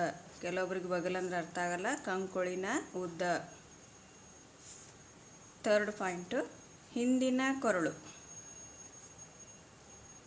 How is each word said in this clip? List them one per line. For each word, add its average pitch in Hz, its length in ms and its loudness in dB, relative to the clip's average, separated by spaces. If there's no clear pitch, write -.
ಕೆಲವೊಬ್ರಿಗೆ 185 440 0
ಬಗಲ್ 180 300 2
ಅಂದ್ರೆ 180 220 0
ಅರ್ಥ 170 200 -2
ಆಗಲ್ಲ, 175 300 0
ಕಂಕುಳಿನ 185 600 0
ಉದ್ದ. 175 260 -2
ಥರ್ಡ್ 208 280 6
ಪಾಯಿಂಟು 185 480 0
ಹಿಂದಿನ 254 480 6
ಕೊರಳು, 180 300 4